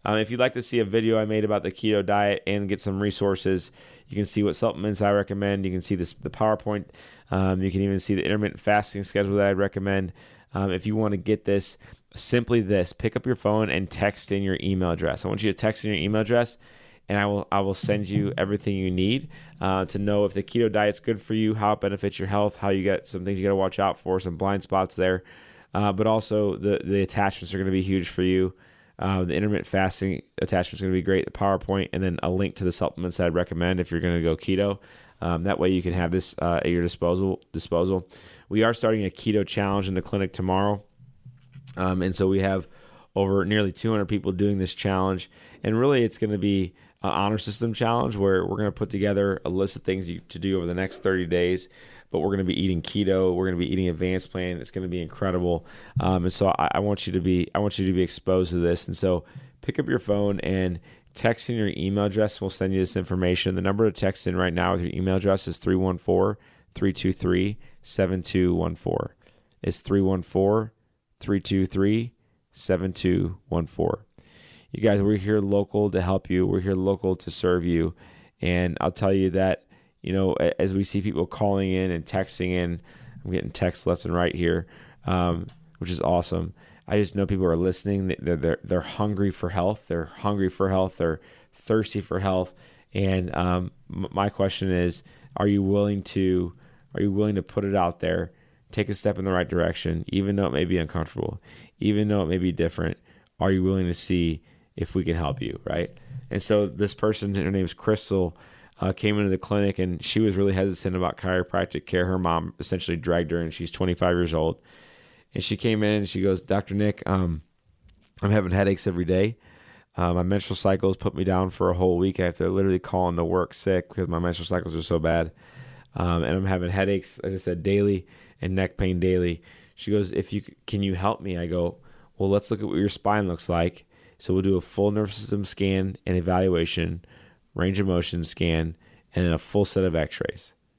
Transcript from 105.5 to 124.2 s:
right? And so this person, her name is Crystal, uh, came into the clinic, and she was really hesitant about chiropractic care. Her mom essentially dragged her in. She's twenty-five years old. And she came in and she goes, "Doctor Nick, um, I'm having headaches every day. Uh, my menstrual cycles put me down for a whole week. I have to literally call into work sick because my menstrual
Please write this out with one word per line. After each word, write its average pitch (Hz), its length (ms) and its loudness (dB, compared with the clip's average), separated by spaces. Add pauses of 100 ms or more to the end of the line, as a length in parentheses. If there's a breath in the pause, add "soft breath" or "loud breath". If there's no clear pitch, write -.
right? - 260 -4 (400 loud breath)
And 98 120 -2
so 104 240 4
this 92 280 -2
person, 104 400 -2
her 92 160 0
name 95 160 0
is - 80 -8
Crystal, 95 640 0 (440 loud breath)
uh, 95 120 0
came 104 260 0
into 101 120 2
the 95 60 2
clinic, 101 420 0
and 92 240 -2
she - 160 -2
was 107 160 4
really 98 200 2
hesitant 95 420 0
about 90 220 -2
chiropractic 92 640 -2
care. 90 220 0
Her 92 120 0
mom 85 400 0
essentially 87 380 -4
dragged 85 340 0
her 85 100 0
in. 82 100 -4
She's 82 200 -8
twenty-five 90 460 0
years 85 160 0
old. 80 260 0 (760 loud breath)
And 95 80 -2
she - 140 -2
came 110 260 0
in 107 160 2
and 101 100 -2
she 95 120 -4
goes, 95 220 2
"Doctor 98 320 -2
Nick, 104 320 0
um, 87 360 0 (800)
I'm 101 80 2
having 98 220 4
headaches 98 340 2
every 90 180 0
day. 98 340 2 (580 loud breath)
Uh, 87 180 2
my 90 80 2
menstrual 95 340 -2
cycles 95 400 2
put - 180 -4
me 92 100 -2
down 92 260 2
for 92 200 0
a 87 40 2
whole 90 240 4
week. 95 220 0
I 90 40 2
have 87 140 -2
to 90 100 0
literally 95 300 2
call 90 300 -2
into 85 160 0
work 87 300 0
sick 92 340 0
because 92 200 -4
my 85 100 -2
menstrual 87 280 -2